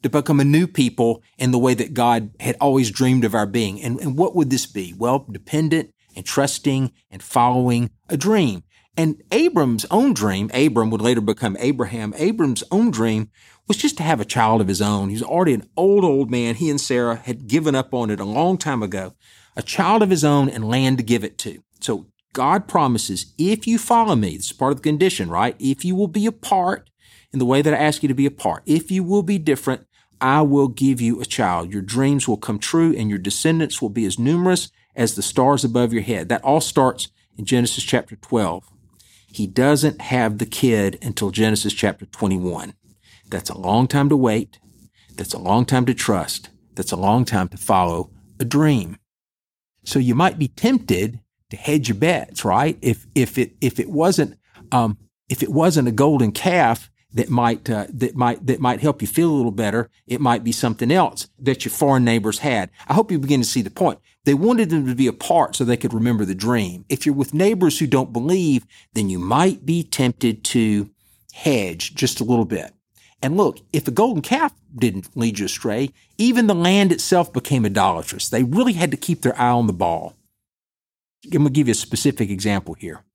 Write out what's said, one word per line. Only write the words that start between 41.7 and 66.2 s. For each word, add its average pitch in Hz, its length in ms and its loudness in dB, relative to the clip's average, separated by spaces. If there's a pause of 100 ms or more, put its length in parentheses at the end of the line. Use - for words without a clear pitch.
chapter - 340 -4
twenty-one. 92 680 -4 (540)
That's 98 220 -8
a - 80 -12
long 107 300 2
time 143 220 2
to 151 60 4
wait. 113 440 0 (560)
That's - 180 -8
a - 40 -8
long 101 260 2
time 127 220 0
to 127 80 0
trust. - 560 -4 (240)
That's - 180 -6
a 95 40 -4
long 104 280 2
time 92 240 -2
to - 80 -14
follow 90 540 0 (280)
a - 60 -6
dream. 135 540 0 (840)
So - 140 -2
you 123 160 2
might 160 240 2
be 147 80 0
tempted 117 720 0 (320)
to 110 60 -12
hedge 147 320 -2
your 101 100 0
bets, 160 460 -2
right? 113 360 0
If, - 260 -2 (100)
if 123 200 0
it, 127 240 -2
if 127 200 -2
it - 100 -4
wasn't, 165 480 0 (320)
um, 110 280 0 (300)
if - 140 -4
it - 80 -4
wasn't 151 380 2
a 117 40 -2
golden 135 380 4
calf 147 580 0 (260)
that 123 140 -2
might, 120 400 0
uh, 107 260 -2
that 120 200 -4
might, 120 320 -2
that 123 140 -2
might 123 200 0
help 143 220 0
you 104 60 -4
feel 165 220 2
a 156 40 0
little 120 160 0
better, 110 400 -2 (160)
it 127 140 -4
might 120 240 2
be 117 80 -2
something 117 400 0
else 175 360 0 (120)
that 131 240 -2
your 120 80 -6
foreign 135 320 4
neighbors 113 340 0
had. 113 320 -2 (180)
I 143 60 2
hope 226 160 2
you 170 80 0
begin 135 220 2
to 113 80 0
see 123 140 -2
the 95 80 -4
point. 165 280 0 (260)
They 143 100 4
wanted 214 360 2
them 151 160 0
to 127 80 -2
be 127 140 2
apart - 480 0
so 131 80 0
they 117 120 2
could 117 180 -4
remember 110 300 0